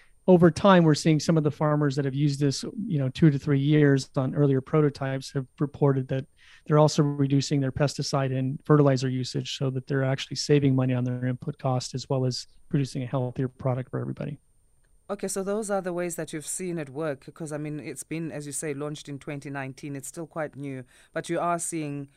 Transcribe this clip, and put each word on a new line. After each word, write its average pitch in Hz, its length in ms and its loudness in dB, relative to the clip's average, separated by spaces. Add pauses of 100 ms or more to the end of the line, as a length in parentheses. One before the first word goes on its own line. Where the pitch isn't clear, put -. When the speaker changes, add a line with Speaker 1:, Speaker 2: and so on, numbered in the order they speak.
(280)
Speaker 1:
over 175 220 8
time, 185 340 6
we're 156 100 6
seeing 156 260 2
some 165 180 2
of 147 60 2
the 147 60 2
farmers 147 460 0
that 143 80 0
have 135 100 -4
used 143 240 2
this, 143 240 0 (240)
you 170 120 -2
know, 135 100 0
two 156 220 4
to 139 80 2
three 139 200 0
years 143 560 4
on 131 200 -2
earlier 139 260 4
prototypes 135 720 -2
have 135 140 -4 (120)
reported 139 500 2
that 135 180 -4 (380)
they're 151 140 4
also 151 240 6
reducing 143 580 2
their 131 120 -2
pesticide 135 680 -2
and 131 260 -4
fertilizer 139 440 6
usage 127 480 -4
so 135 140 -2
that 131 160 -6
they're 135 180 -2
actually 135 320 -4
saving 139 400 4
money 131 160 2
on 123 120 0
their 123 220 -4
input 127 320 -6
cost 127 360 -2
as 123 160 -8
well 131 160 0
as 123 200 -4 (220)
producing 139 340 -2
a 123 40 -6
healthier 127 420 -4
product 127 420 -4
for 127 80 -6
everybody. 131 400 -8 (720)
Speaker 2:
Okay, 196 180 -6
so 196 140 -4
those 202 280 -4
are 196 100 0
the 180 140 -6
ways 175 220 -4
that 160 180 -8
you've 151 120 -10
seen 175 320 -6
it 143 120 -8
work, 143 300 -6 (120)
'cause, 156 180 -12
I 151 60 -8
mean, 151 240 -8
it's - 220 -12
been, 160 280 -8
as 147 140 -10
you 147 80 -12
say, 147 220 -6
launched 147 340 -8
in 143 100 -10
twenty 143 300 -12
nineteen. 139 480 -10
It's 135 120 -12
still 165 180 -12
quite 156 280 -8
new, 135 300 -10 (300)
but 160 160 -6
you 165 100 -2
are 170 180 0
seeing 143 580 -6